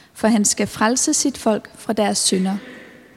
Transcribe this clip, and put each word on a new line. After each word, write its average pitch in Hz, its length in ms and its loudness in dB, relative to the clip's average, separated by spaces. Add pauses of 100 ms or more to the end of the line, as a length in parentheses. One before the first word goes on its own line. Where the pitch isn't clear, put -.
(140)
for - 140 0
han 214 160 4
skal 202 220 0
frelse 247 480 0
sit 277 240 0
folk - 360 -2
fra - 180 -6
deres 208 260 0
synder." 190 380 0 (600)